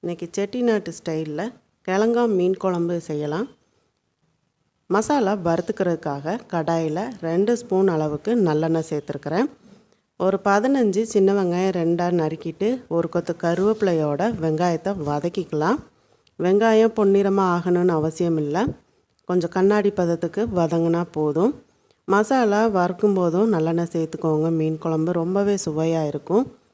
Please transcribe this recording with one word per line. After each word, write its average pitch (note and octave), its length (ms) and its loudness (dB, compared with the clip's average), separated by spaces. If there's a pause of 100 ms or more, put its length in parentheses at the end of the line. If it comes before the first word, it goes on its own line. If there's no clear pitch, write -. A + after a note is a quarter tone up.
இன்னைக்கு F3 240 -8 (100)
செட்டிநாட்டு G#3 600 -2
ஸ்டைல்ல D#3 440 -6 (460)
கிழங்கா A3 360 2 (120)
மீன் F3+ 280 2
குழம்பு F3 320 0 (120)
செய்யலாம். D3+ 400 -4 (1500)
மசாலா A3 380 2 (120)
வறுத்துக்கிறதுக்காக E3 920 -2 (160)
கடாயில E3 540 -2 (220)
ரெண்டு F#3+ 340 2
ஸ்பூன் G3 340 2
அளவுக்கு D#3 380 -2 (140)
நல்லெண்ணெய் D#3+ 420 0
சேர்த்துருக்கிறேன். D3+ 580 -4 (800)
ஒரு F#3+ 140 2 (100)
பதினஞ்சு G#3+ 540 2 (100)
சின்ன G3 260 4
வெங்காயம் F#3 400 0
ரெண்டா E3+ 300 0 (100)
நறுக்கிட்டு, D#3+ 500 -2 (280)
ஒரு E3 180 0
கொத்து E3+ 200 -2 (100)
கருவேப்பிலையோட E3+ 840 0 (160)
வெங்காயத்தை E3 500 0 (160)
வதக்கிக்கலாம். E3 680 -2 (680)
வெங்காயம் A3 540 4
பொன்னிறமா G3 560 4
ஆகணும்னு F3 460 2
அவசியம் D#3+ 420 -2
இல்ல. D#3+ 240 -2 (640)
கொஞ்சம் F3 260 0
கண்ணாடி G3+ 440 2
பதத்துக்கு E3+ 420 -2 (160)
வதங்கினா E3+ 440 2 (140)
போதும். D#3 380 2 (580)
மசாலா G#3+ 460 2 (160)
வறுக்கும் F#3 420 2
போதும் F#3 360 2
நல்லெண்ணெய் E3 400 0
சேர்த்துக்கோங்க. D#3+ 540 0 (120)
மீன் D#3 240 0
குழம்பு D#3+ 340 -2
ரொம்பவே G3 380 0 (100)
சுவையா D#3+ 340 0 (120)
இருக்கும். F3 340 0 (280)